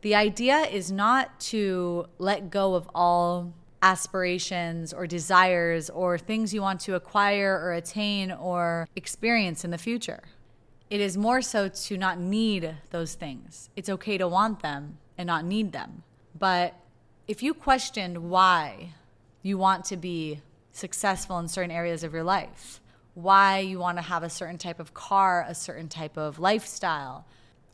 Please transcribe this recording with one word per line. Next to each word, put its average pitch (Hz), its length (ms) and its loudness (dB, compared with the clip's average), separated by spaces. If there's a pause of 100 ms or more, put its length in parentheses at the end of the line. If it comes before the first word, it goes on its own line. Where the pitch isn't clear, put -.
The 208 140 2
idea 214 460 4
is 190 300 -2
not 220 500 2
to 180 640 -2 (120)
let 190 320 -2
go 196 240 2
of 170 200 0
all 175 580 2 (300)
aspirations 180 1080 0
or 180 140 -6
desires 170 840 4
or 175 280 0
things 214 360 -2
you 208 80 0
want 190 180 -2
to 196 140 -4
acquire 196 680 2
or 175 100 -2
attain 196 600 -2
or 170 640 -2
experience 208 680 -2
in 175 60 -4
the 170 80 -6
future. 233 440 -6 (680)
It 208 100 -2
is 190 180 0
more 240 240 2
so 202 260 0
to 196 300 -8
not 185 200 0
need 190 560 0 (160)
those 165 240 -6
things. - 600 -14
It's 202 140 -8
okay 196 260 -4
to 185 100 0
want 202 360 2
them 147 360 -8 (200)
and 175 80 -6
not 165 180 0
need 202 280 -2
them. - 300 -12 (360)
But 180 360 2 (520)
if 208 160 -6
you 285 100 0
questioned 190 760 0
why 175 640 4 (480)
you 196 160 -2
want 190 280 2
to 196 100 -6
be 160 440 -6 (320)
successful 185 680 -4
in 170 100 -6
certain 175 220 -4
areas 170 340 -4
of 156 100 -8
your 165 80 -4
life, - 580 -4 (340)
why 196 440 6
you 190 200 -2
want 175 200 -2
to 170 40 -6
have 170 200 -4
a 165 80 -6
certain 175 280 -10
type 170 220 -10
of 156 140 -16
car, 190 520 2
a 165 80 -8
certain 160 340 -10
type 156 280 -10
of 151 220 -6
lifestyle, 160 880 -2 (480)